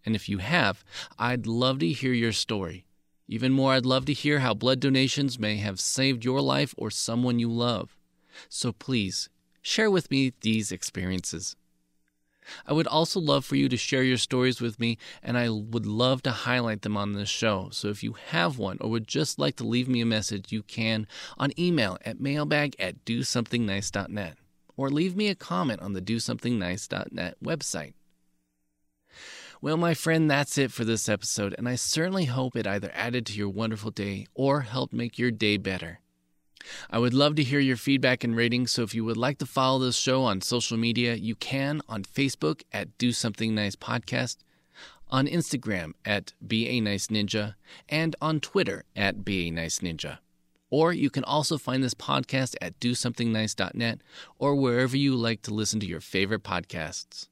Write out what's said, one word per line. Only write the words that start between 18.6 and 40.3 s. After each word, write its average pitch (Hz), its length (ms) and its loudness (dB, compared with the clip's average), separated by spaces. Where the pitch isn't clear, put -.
or 113 80 -4
would 113 200 -2
just 147 320 -2
like 143 160 0
to 117 100 -6
leave 123 220 0
me 123 120 2
a 117 60 0
message, 107 460 -2
you 110 100 -4
can 110 460 -2
on 139 220 0
email 147 460 2
at 113 160 -6
mailbag 147 580 0
at 92 260 -6
do 117 200 -2
something 117 420 0
nice 98 240 -2
dot 98 220 -4
net 95 260 -8
or 135 120 -2
leave 170 280 2
me 208 100 0
a 202 80 0
comment 165 460 -2
on 98 120 -6
the 95 80 -4
Do 110 200 0
Something 120 360 -2
Nice 90 300 -2
dot - 240 -6
net 87 320 -6
website. 139 520 -6
Well, 151 160 0
my 170 180 4
friend, 160 360 4
that's 143 260 2
it 135 140 4
for 117 140 -2
this 113 240 2
episode, 101 500 0
and 120 100 -4
I 123 60 0
certainly 175 520 0
hope 127 280 -2
it 113 100 0
either 98 300 -2
added 117 320 -2
to 107 100 -6
your 101 120 -2
wonderful 107 420 -4
day 101 440 -6
or 139 260 2
helped 127 320 -4
make 117 260 -4
your 120 140 2
day 104 240 2
better. 90 420 -6
I 117 80 0
would 123 160 4
love 147 220 6
to 151 60 4
hear 139 180 2
your 131 160 4
feedback 127 480 2
and 117 120 2
ratings, 120 360 2
so 120 100 0
if 107 120 -4
you 113 100 -2
would 113 120 -2
like 127 220 0
to 139 80 -4
follow 131 320 2
this 127 180 0
show 131 280 2
on 95 160 2